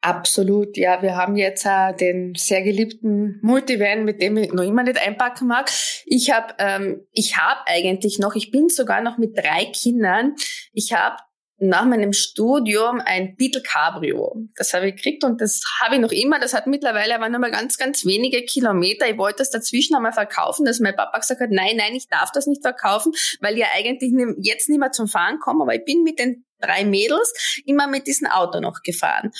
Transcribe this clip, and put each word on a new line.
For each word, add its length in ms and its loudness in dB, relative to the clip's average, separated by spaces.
Absolut, 760 0
ja. 260 0
Wir 140 0
haben 200 0
jetzt, 300 0
äh, 280 2
den 420 -2
sehr 260 0
geliebten 800 0
Multivan, 600 2
mit 180 0
dem 140 2
ich 160 0
noch 100 0
immer 220 2
nicht 200 0
einpacken 440 -2
mag. 220 0
Ich 240 2
hab, 300 0
ähm, 520 -2
ich 240 0
hab 300 0
eigentlich 520 0
noch, 180 0
ich 140 -4
bin 180 4
sogar 320 2
noch 180 -4
mit 180 0
drei 300 0
Kindern, 680 0
ich 200 -4
hab 260 0
nach 240 2
meinem 280 2
Studium 920 0
ein 300 -2
Beetle 280 -2
Cabrio. 760 -2
Das 180 -2
habe 160 0
ich 60 -4
gekriegt 300 -4
und 160 0
das 200 0
habe 160 2
ich 40 4
noch 120 2
immer. 260 2
Das 160 -2
hat 140 -2
mittlerweile 480 0
aber 120 -2
nur 120 -2
mal 100 0
ganz, 260 -2
ganz 300 -2
wenige 380 2
Kilometer. 680 2
Ich 80 -2
wollte 200 0
das 120 0
dazwischen 460 0
einmal 160 0
verkaufen, 520 0
dass 140 2
mein 160 2
Papa 240 -2
gesagt 220 -2
hat, 100 -2
„Nein, 260 2
nein, 200 -2
ich 100 -8
darf 240 0
das 160 -2
nicht 160 -2
verkaufen, 480 0
weil 180 -2
ja 160 2
eigentlich 380 0
nie, 280 2
jetzt 280 0
nicht 100 4
mehr 140 0
zum 160 -2
Fahren 320 0
komme.“ 240 0
Aber 100 2
ich 100 -4
bin 200 2
mit 160 0
den 240 -2
drei 240 0
Mädels 840 0
immer 220 2
mit 180 -4
diesem 220 -2
Auto 320 0
noch 240 -6
gefahren. 560 -2